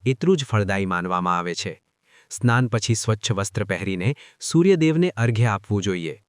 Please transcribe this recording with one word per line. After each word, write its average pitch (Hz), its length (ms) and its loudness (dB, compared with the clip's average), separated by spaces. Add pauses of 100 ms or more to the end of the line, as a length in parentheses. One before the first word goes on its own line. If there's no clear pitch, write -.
એટલું 165 320 2
જ 143 80 -4
ફળદાયી 98 480 0
માનવામાં 90 440 0
આવે 87 180 -4
છે. - 180 -8 (580)
સ્નાન 120 380 0
પછી 113 260 -2
સ્વચ્છ - 360 -4
વસ્ત્ર 98 340 -4
પહેરીને 95 440 -2 (320)
સૂર્યદેવને 170 720 4
અર્ઘ્ય 117 320 2
આપવું 101 380 -2
જોઈએ. 85 300 -4 (140)